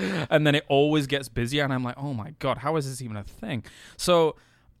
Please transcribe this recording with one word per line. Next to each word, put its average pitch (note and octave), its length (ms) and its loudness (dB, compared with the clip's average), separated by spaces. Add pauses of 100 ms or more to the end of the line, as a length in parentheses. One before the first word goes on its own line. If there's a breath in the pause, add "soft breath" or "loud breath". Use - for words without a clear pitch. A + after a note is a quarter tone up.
(320 loud breath)
And D3+ 160 4
then D3 80 6
it D3+ 120 -2
always D3 380 4
gets C3+ 240 -4
busier, A#2+ 340 -2
and C3+ 100 -2
I'm B2+ 100 -2
like, B2 140 -6
"Oh C#3 160 -8
my G#2+ 260 -8
God, B2 200 -2
how D3 180 -2
is C3+ 120 -4
this B2+ 120 -10
even A2 160 -8
a G2+ 60 -8
thing?" D3 400 -8 (340 loud breath)
So E3 380 4 (460 soft breath)